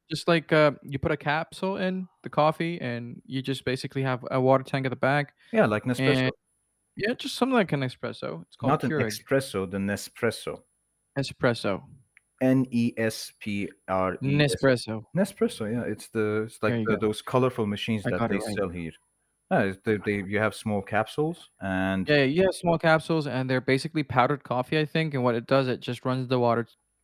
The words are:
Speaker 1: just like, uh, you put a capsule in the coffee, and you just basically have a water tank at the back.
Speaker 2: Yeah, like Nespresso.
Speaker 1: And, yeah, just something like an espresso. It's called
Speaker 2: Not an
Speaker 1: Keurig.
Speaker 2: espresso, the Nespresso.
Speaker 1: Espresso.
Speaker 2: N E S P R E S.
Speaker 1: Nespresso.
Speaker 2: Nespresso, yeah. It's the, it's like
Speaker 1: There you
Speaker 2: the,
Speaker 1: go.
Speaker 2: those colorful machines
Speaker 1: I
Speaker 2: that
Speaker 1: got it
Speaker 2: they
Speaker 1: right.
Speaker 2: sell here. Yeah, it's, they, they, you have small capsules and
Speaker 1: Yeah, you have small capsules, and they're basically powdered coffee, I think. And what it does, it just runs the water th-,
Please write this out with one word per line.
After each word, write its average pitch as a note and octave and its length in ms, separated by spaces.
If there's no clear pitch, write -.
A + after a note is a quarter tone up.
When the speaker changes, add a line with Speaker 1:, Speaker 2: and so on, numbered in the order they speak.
Speaker 1:
just D#3 180
like, E3+ 240
uh, D3+ 200
you C3+ 160
put D#3 140
a D3+ 60
capsule E3 580
in F#3 320
the - 80
coffee, E3 500
and A#2+ 460
you C3 160
just C3 240
basically C3+ 340
have B2+ 300
a C3 100
water C3 240
tank C3+ 220
at B2+ 40
the B2+ 60
back. C#3 380
Speaker 2:
Yeah, A3 140
like G#2+ 180
Nespresso. C3 320
Speaker 1:
And, C3 160
yeah, G3+ 160
just B3+ 220
something C4 200
like G3 180
an C#3+ 80
espresso. C3 680
It's - 100
called C3 140
Speaker 2:
Not D3+ 140
an - 80
Speaker 1:
Keurig. C3 160
Speaker 2:
espresso, G#2+ 640
the G2 60
Nespresso. G2 840
Speaker 1:
Espresso. A#2 640
Speaker 2:
N C3 320
E A#2 240
S A2+ 420
P G2+ 320
R F#2 340
E C#3 200
S. C#3+ 160
Speaker 1:
Nespresso. A#2 480
Speaker 2:
Nespresso, E3 560
yeah. A#2+ 100
It's - 260
the, G#2+ 380
it's - 140
like - 120
Speaker 1:
There A#2 80
you G#2+ 60
Speaker 2:
the, A2 100
Speaker 1:
go. A2 100
Speaker 2:
those G#2+ 160
colorful B2 440
machines G2+ 380
Speaker 1:
I A#2+ 60
Speaker 2:
that F#2 80
Speaker 1:
got A2 140
it G2 80
Speaker 2:
they G#2 60
Speaker 1:
right. G2+ 100
Speaker 2:
sell G2 120
here. E2+ 220
Yeah, E3+ 100
it's, F#2+ 220
they, G#2+ 140
they, G2+ 260
you G2+ 160
have G#2+ 120
small G#2 300
capsules D3+ 680
and F#2+ 480
Speaker 1:
Yeah, D3 160
you D3+ 180
have F#3 140
small E3+ 220
capsules, D#3+ 500
and B2+ 200
they're B2+ 120
basically C3+ 420
powdered C3 400
coffee, B2 340
I D#3 80
think. D#3 300
And B2+ 80
what B2 140
it A#2+ 100
does, C3+ 220
it A#2+ 100
just - 260
runs C3 220
the B2+ 140
water A#2 240
th-, - 120